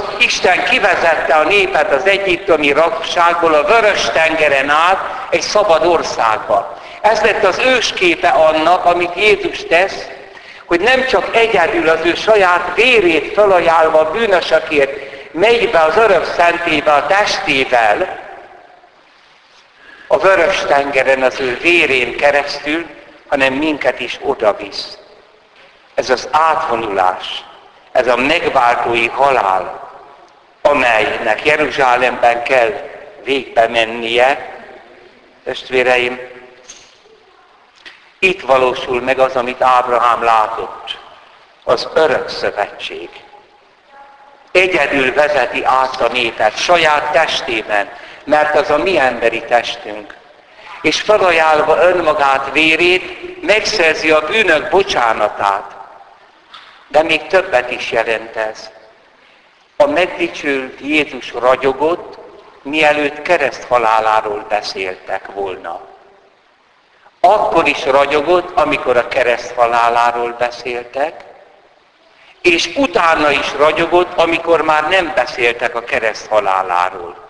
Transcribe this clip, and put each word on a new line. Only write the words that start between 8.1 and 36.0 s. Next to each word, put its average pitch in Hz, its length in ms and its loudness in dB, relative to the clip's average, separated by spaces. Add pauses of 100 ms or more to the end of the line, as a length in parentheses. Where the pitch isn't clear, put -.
annak, 156 560 2
amit 175 300 0
Jézus 196 540 0
tesz, 180 380 0 (580)
hogy 170 160 -2
nem 254 260 2
csak 196 300 0
egyedül 170 520 2
az 160 160 4
ő 170 100 0
saját 180 600 2
vérét 202 580 2
felajánlva 165 680 4
a 156 100 2
bűnösökért 160 1040 0 (200)
megy 208 380 2
be 165 100 2
az 156 160 2
örök 202 280 4 (120)
szentélybe 170 560 0
a 143 140 2
testével, 135 1160 0 (1800)
a 151 120 2
Vörös-tengeren 139 1040 2
az 127 180 0
ő 123 220 -4
vérén 143 540 0
keresztül, 147 680 -2 (420)
hanem 135 240 0
minket 139 480 -2
is 120 220 -10
odavisz. 104 760 -4 (960)
Ez 127 160 -2
az 120 200 -2
átvonulás, 113 1120 0 (480)
ez 127 140 0
a 123 100 2
megváltói 120 880 0
halál, 107 840 0 (720)
amelynek 117 840 0
Jeruzsálemben 123 960 2
kell 117 300 2 (520)
végbe 117 440 0
mennie. 117 840 0 (920)
Testvéreim, 123 720 -2 (2000)